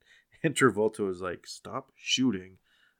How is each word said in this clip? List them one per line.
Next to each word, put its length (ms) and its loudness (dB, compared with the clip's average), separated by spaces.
<laughs> 360 -16
and 120 0
Travolta 540 2
is 120 -8
like, 260 -8
"Stop 480 -14
shooting 600 0